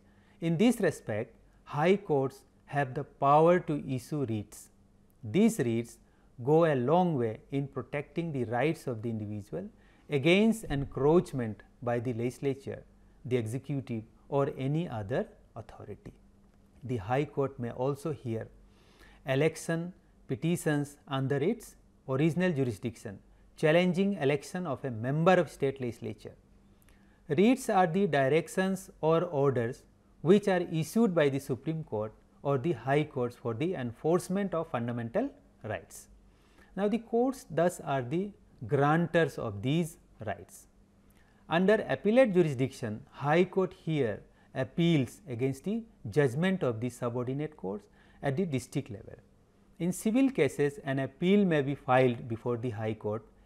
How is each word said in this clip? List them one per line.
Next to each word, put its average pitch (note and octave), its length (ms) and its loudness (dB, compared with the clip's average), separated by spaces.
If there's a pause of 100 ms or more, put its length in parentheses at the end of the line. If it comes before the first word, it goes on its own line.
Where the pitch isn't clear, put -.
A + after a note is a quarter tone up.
(400)
In E3 160 0
this A#3 240 4
respect, B2 540 -4 (300)
High E3+ 320 2
Courts C#3 480 -2 (220)
have C#3 280 -2
the C#3+ 100 -6
power D#3+ 560 6
to D#3+ 140 -4 (120)
issue C3+ 380 -4
writs. A2 440 -6 (540)
These G3+ 360 2
writs A#2 400 -2 (440)
go D#3 220 4
a D3+ 100 4
long D#3 440 2
way A2+ 220 -4 (100)
in C#3 180 -2
protecting C#3+ 640 -8
the B2+ 120 -2
rights B2+ 420 -2
of A2+ 160 -6
the A#2 80 -4
individual G#2+ 580 -8 (400)
against F#3 640 2
encroachment C#3 920 0 (200)
by A#2+ 160 -2
the A#2+ 160 -4
legislature, B2+ 680 -6 (420)
the B2 120 -2
executive A#2+ 680 -4 (260)
or C#3 280 0
any D3 320 -2
other A#2+ 380 -4 (300)
authority. - 560 -16 (720)
The A#2+ 120 -4
High B2 280 -2
Court C#3 340 -4
may A#2+ 120 -6
also C#3 420 -4
hear A2+ 360 -6 (800)
election D#3+ 680 -2 (340)
petitions D3+ 680 -2 (120)
under C3+ 280 -2
its F3 400 -2 (320)
original E3 440 2
jurisdiction, A#2 680 -4 (380)
challenging F3+ 580 2
election D3+ 520 -2
of C3+ 180 -6
a C3+ 60 -4
member C#3+ 440 2
of E3+ 160 4
state C3+ 300 -2
legislature. A2 540 -10 (920)
Writs G#3 400 4
are F#3+ 180 4
the G3 200 2
directions E3 840 0 (100)
or D#3+ 240 4
orders C3+ 580 0 (400)
which G3+ 260 6
are F3+ 140 2 (100)
issued F3+ 420 0
by D3+ 140 4
the C3+ 100 -2
Supreme D3+ 460 -6
Court A2 280 -6 (300)
or C#3+ 160 0
the D#3+ 140 -2
High C#3+ 320 0
Courts B2 320 -6
for A#2 180 -4
the D#3+ 200 -4
enforcement E3+ 800 -2
of E3 160 -4
fundamental A#2+ 600 -4 (320)
rights. - 460 -10 (680)
Now, G3+ 140 -2
the A3 100 -2
courts B3 520 -2
thus E3+ 300 0
are C#3 220 -2
the F3 280 -4 (360)
grantors D3+ 720 2
of G2+ 240 -6
these D#3 360 -2 (260)
rights. - 420 -10 (840)
Under G3 400 4
appellate G#3+ 460 4
jurisdiction, C3 640 0 (100)
High D3+ 340 2
Court F#3 280 -2
hear C#3 480 -2 (340)
appeals D3 760 0
against C3 360 -4
the A3 180 -4 (280)
judgment D3 520 2
of A#2 180 -2
the B2 100 -4
subordinate B2+ 680 -6
courts G3 300 -8 (360)
at C#3 140 -2
the F#3 100 0
district C3+ 440 -4
level. G2+ 240 -16 (640)
In F3 140 -2
civil B3+ 380 2
cases, C#3+ 540 0
an C3+ 140 -2
appeal F#3 460 2
may D#3 180 2
be C#3 120 -2
filed B2+ 540 2
before A#2+ 280 -4
the A#2 140 -6
High A2 240 -4
Court A2 300 -6 (220)